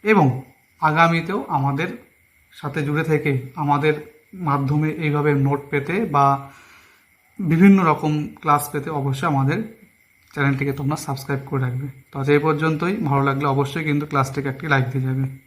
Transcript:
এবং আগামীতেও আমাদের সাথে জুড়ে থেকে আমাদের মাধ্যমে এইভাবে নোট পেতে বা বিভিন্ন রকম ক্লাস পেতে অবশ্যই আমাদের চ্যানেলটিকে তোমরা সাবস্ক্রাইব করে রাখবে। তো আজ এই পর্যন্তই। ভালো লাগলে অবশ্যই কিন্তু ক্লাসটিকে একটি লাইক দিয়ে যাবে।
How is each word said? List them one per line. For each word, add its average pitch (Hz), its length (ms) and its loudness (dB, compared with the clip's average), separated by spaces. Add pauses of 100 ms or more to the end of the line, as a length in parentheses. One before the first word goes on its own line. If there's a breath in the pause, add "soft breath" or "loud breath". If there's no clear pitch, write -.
এবং 180 400 4 (380)
আগামীতেও 165 680 2
আমাদের 143 400 0 (720)
সাথে 151 220 -6
জুড়ে 147 220 -2
থেকে 151 280 0 (240)
আমাদের 147 380 2 (400)
মাধ্যমে 147 560 0
এইভাবে 147 440 0
নোট 139 260 2 (100)
পেতে 170 340 -2
বা 139 460 2 (920 loud breath)
বিভিন্ন 190 440 6
রকম 151 440 0 (120)
ক্লাস 147 320 2
পেতে 147 180 -6
অবশ্যই 139 360 -2
আমাদের 143 320 2 (760)
চ্যানেলটিকে 139 380 0
তোমরা 139 240 -4
সাবস্ক্রাইব 135 500 -6
করে 135 160 -2
রাখবে। 131 260 -4 (240)
তো 139 80 -10
আজ 135 100 -2
এই 147 80 6
পর্যন্তই। 160 580 0
ভালো 139 260 0
লাগলে 139 240 0
অবশ্যই 139 380 -2
কিন্তু 147 220 -2
ক্লাসটিকে 139 420 -2
একটি 135 180 -8
লাইক 135 260 2
দিয়ে 131 120 -2
যাবে। 131 200 -2 (220)